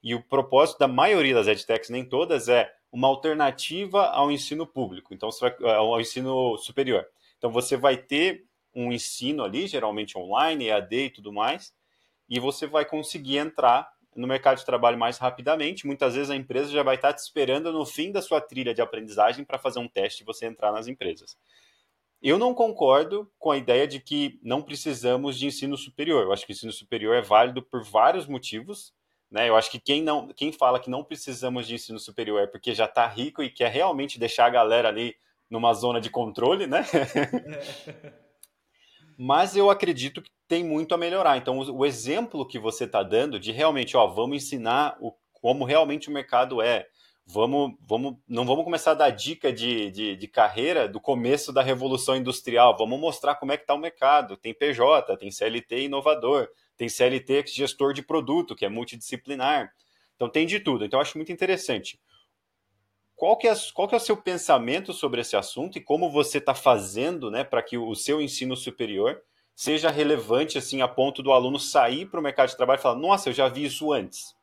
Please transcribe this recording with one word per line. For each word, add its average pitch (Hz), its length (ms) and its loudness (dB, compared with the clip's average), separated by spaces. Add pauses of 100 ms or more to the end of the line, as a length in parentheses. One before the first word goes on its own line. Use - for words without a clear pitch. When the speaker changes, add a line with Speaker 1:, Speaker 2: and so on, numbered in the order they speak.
Speaker 1:
e 117 120 -4
o 117 80 -6
propósito 139 560 4
da 139 100 4
maioria 139 460 4
das 107 120 6
edtechs, 113 420 0
nem 123 160 -6
todas, 131 460 -2
é 120 200 6 (220)
uma 127 160 2
alternativa 156 1000 0
ao 143 220 2
ensino 147 360 -4
público, 95 480 -10
então 110 180 -6
você 123 160 0
vai, 117 260 2
ao 110 240 4
ensino 127 600 -2
superior. 127 480 -2 (320)
Então 120 120 -2
você 123 280 0
vai 131 180 4
ter 165 480 -2 (280)
um 120 200 -6
ensino 127 500 -6
ali, 117 240 -4
geralmente 107 500 -4
online, 123 500 -2
E 110 40 -2
A 107 80 2
D 110 280 -2
e 127 40 -8
tudo 104 220 -18
mais, 117 420 -4 (540)
e 123 100 -4
você 139 300 -4
vai 151 160 2
conseguir 151 520 -6
entrar 143 540 2 (240)
no 123 140 -8
mercado 131 300 2
de - 60 -16
trabalho 120 320 2
mais 117 220 -2
rapidamente. 147 680 -4
Muitas 135 260 0
vezes 143 160 -4
a 139 60 -4
empresa 135 340 -4
já 143 140 0
vai 131 100 4
estar 143 180 2
te 147 60 -6
esperando 147 540 -2
no 156 120 -4
fim 170 280 -6
da 190 100 -2
sua 156 180 0
trilha 127 320 -6
de 113 80 -2
aprendizagem 113 640 0
pra - 140 -8
fazer 127 220 -4
um 120 80 -10
teste - 340 -4
e - 20 -20
você 113 220 -10
entrar 107 240 -2
nas 110 160 -6
empresas. 95 500 -10 (880)
Eu 156 160 4
não 247 160 0
concordo 196 720 2 (120)
com 156 100 -2
a 139 60 2
ideia 127 320 2
de 135 100 -10
que 143 420 -6
não 131 220 -4
precisamos 135 720 -4
de 135 120 -4
ensino 139 280 -6
superior. 147 460 -2
Eu 95 100 2
acho - 140 -2
que 104 60 -14
o - 20 -10
ensino 110 180 -12
superior 113 440 -2
é 120 60 2
válido 123 400 4
por 123 200 -10
vários 135 460 2
motivos, 135 680 -12 (340)
né? 117 200 0
Eu 113 80 6
acho 113 120 6
que 120 120 -12
quem 143 200 0
não, 151 280 -2
quem 151 240 -6
fala 131 260 4
que 127 100 -6
não 127 140 -6
precisamos 127 640 -8
de 117 80 -8
ensino 113 240 -12
superior 107 420 -4
é 101 60 2
porque - 260 -6
já 107 140 2
tá 120 180 2
rico 117 380 -6
e 131 80 -4
quer 117 220 0
realmente 143 440 -2
deixar 117 300 2
a 123 40 6
galera 117 360 4
ali 110 300 -2 (340)
numa 117 240 2
zona 117 260 0
de 110 80 -8
controle, 123 600 0
né? 147 180 0
<laughs> - 80 -8 (1200)
Speaker 2:
É. - 160 -20 (920)
Speaker 1:
Mas 165 320 2
eu 202 140 6
acredito 165 540 0
que - 80 -20 (180)
tem 170 160 2
muito 160 300 -2
a - 20 0
melhorar. 170 400 2
Então, 127 220 -2
o, 135 220 -6
o 139 40 6
exemplo 143 640 -4
que 123 100 -12
você 110 280 -4
tá 101 160 0
dando 110 360 0
de 104 140 -8
realmente, 143 420 0
ó, 117 120 8
vamos 117 320 -2
ensinar 131 600 -2
o, 117 140 -10 (180)
como 131 360 0
realmente 147 420 2
o - 20 -12
mercado 127 520 0
é. 117 240 2 (400)
Vamos, 123 480 0 (120)
vamos, 123 300 -4 (100)
não 120 200 -4
vamos 147 180 0
começar 165 280 2
a - 20 6
dar 147 160 6
dica 131 420 -4
de, 113 380 -4
de, 101 260 -6
de 101 100 -14
carreira 120 600 2
do 101 100 -10
começo 135 540 0
da 135 80 4
Revolução 131 560 0
Industrial. 123 600 4
Vamos 113 200 -2
mostrar 151 360 -2
como 139 180 -6
é 151 60 -2
que - 80 -14
tá 143 80 2
o 147 40 -2
mercado. 143 600 0
Tem 113 160 -10
P 143 180 -2
J, 127 460 4
tem 101 120 -14
C - 140 -4
L 113 160 -2
T 123 220 -4
inovador, 139 640 0 (260)
tem 117 140 -6
C - 160 2
L 127 160 2
T 139 260 0
gestor 139 460 -2
de 139 80 -6
produto, 151 560 -2
que - 80 -4
é 98 60 -2
multidisciplinar. 123 1000 -4 (460)
Então, 120 140 -2
tem 160 160 2
de 202 140 -2
tudo. 123 220 -2
Então, 107 160 -2
eu 143 40 2
acho 151 160 -6
muito 160 120 -10
interessante. 175 720 -4 (1120)
Qual 208 220 2
que - 100 -2
é 226 40 6
a, 214 60 2 (180)
qual 202 120 0
que 202 80 -2
é 233 40 2
o - 20 2
seu 220 160 0
pensamento 170 760 0
sobre 120 260 -2
esse 113 160 -2
assunto 131 400 -4
e 160 60 -8
como 151 280 0
você 147 300 0
tá 135 140 0
fazendo, 123 760 0
né, 123 140 -4
pra 117 180 0
que - 140 -8
o, 117 100 -4
o 113 80 -6
seu 143 240 -2
ensino 131 380 -6
superior 117 640 -2 (340)
seja 156 360 0
relevante, 143 640 0
assim, 135 240 -6
a 127 80 2
ponto 135 340 -2
do 135 80 0
aluno 131 280 4
sair 139 480 2
pro 175 160 -6
mercado 139 260 2
de - 80 -8
trabalho 131 220 2
e - 40 -10
falar, 123 160 2
"Nossa, 185 300 2
eu 120 60 -4
já 135 120 2
vi 131 200 -2
isso 151 260 -4
antes." - 500 -6